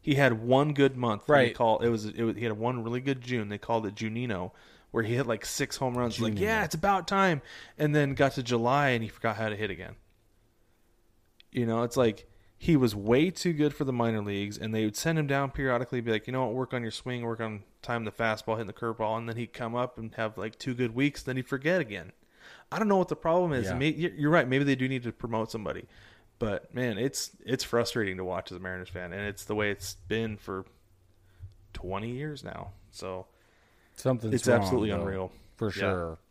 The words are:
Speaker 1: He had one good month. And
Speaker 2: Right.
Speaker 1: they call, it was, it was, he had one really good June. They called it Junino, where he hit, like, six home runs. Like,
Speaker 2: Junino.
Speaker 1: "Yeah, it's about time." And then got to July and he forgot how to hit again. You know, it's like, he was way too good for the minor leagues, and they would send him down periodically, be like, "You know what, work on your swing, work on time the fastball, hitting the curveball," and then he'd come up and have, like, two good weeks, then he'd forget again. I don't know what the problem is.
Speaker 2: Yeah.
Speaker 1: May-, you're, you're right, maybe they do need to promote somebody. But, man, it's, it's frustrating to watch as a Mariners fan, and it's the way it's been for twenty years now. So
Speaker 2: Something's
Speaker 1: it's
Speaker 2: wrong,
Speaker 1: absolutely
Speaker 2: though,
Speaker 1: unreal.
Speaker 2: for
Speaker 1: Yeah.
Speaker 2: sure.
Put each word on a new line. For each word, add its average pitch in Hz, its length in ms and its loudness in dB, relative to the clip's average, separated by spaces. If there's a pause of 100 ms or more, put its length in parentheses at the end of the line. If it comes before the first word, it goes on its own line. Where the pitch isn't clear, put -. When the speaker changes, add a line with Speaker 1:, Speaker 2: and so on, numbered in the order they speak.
Speaker 1:
He 143 140 2
had 123 280 4
one 135 300 4
good 135 240 4
month. 117 260 0
And - 60 -6
Speaker 2:
Right. 139 180 8
Speaker 1:
they 113 60 -2
call, 113 260 4
it 117 80 2
was, 107 200 0
it 110 160 -6
was, 113 120 0
he 110 80 -6
had 107 140 -2
one 117 260 -2
really 120 160 -4
good 131 220 -2
June. 117 260 -4
They 101 100 -6
called 113 280 0
it 101 100 -4
Junino, 110 560 -4 (400)
where 117 140 0
he 120 100 0
hit, 131 120 0
like, 110 180 -2
six - 320 -4
home 123 200 -2
runs. 117 220 -2
Like, 113 140 0
Speaker 2:
Junino. 101 80 -2
Speaker 1:
"Yeah, 214 240 0
it's 156 100 -4
about 190 320 2
time." 190 340 4 (360)
And 151 180 2
then 139 200 4
got 139 180 4
to 131 100 -4
July 123 460 4
and 117 120 2
he 107 80 -4
forgot 107 280 -2
how 110 100 -2
to 107 80 -2
hit 101 160 -4
again. 87 240 -10 (1600)
You 123 140 0
know, 113 180 2
it's 120 140 -2
like, 113 300 2 (300)
he 170 180 6
was 123 200 4
way 120 340 4
too 175 240 -2
good 147 200 2
for 151 100 -4
the 131 100 0
minor 117 280 2
leagues, 101 360 -4
and 107 160 -4
they 110 100 2
would 107 140 0
send 165 220 0
him 147 80 0
down 139 240 0
periodically, 127 500 0
be 117 100 -2
like, 107 160 -2
"You 123 60 -6
know 131 120 0
what, 110 100 -2
work 127 180 -4
on 123 80 -2
your 113 100 -6
swing, 123 300 -6
work 117 180 -4
on 107 240 -6 (180)
time 117 220 -4
the 104 80 -4
fastball, 110 460 0
hitting 113 100 -6
the 107 60 -12
curveball," 110 440 -2
and 117 120 -6
then 117 80 -6
he'd 120 160 -8
come 117 220 -6
up 123 220 -4
and 113 180 -10
have, 110 220 -4
like, 107 220 -8
two 131 140 -4
good 120 220 -2
weeks, 139 280 0
then 127 140 -4
he'd 127 100 -4
forget 151 320 0
again. 101 320 -8 (600)
I 160 80 -4
don't 220 80 2
know 196 100 6
what 180 120 4
the 160 60 0
problem 170 380 2
is. 120 140 0
Speaker 2:
Yeah. - 80 -2
Speaker 1:
May-, 143 180 2
you're, 160 180 -2
you're 147 180 0
right, 156 180 6
maybe 135 180 4
they 139 100 4
do 127 140 0
need 131 140 -4
to 117 100 -4
promote 113 380 -4
somebody. 90 340 -6 (540)
But, - 360 -2
man, 120 220 -2
it's, - 340 -4 (140)
it's 127 180 -2
frustrating 110 540 0
to 92 80 -6
watch 90 260 -4
as 90 60 -10
a - 20 -10
Mariners 92 300 -8
fan, 90 240 -10
and 101 140 -6
it's 101 180 -10
the 107 100 -4
way 104 160 2
it's - 240 -8 (120)
been 110 300 -2
for 95 280 -8 (1080)
twenty 98 380 -6
years 143 320 -8
now. 95 280 -12 (200)
So 92 360 -10 (680)
Speaker 2:
Something's 117 400 0
Speaker 1:
it's 123 120 0
Speaker 2:
wrong, 120 140 6
Speaker 1:
absolutely 104 280 2
Speaker 2:
though, 87 120 0
Speaker 1:
unreal. 92 300 -4 (240)
Speaker 2:
for 113 120 -2
Speaker 1:
Yeah. 95 40 0
Speaker 2:
sure. 90 460 -2 (140)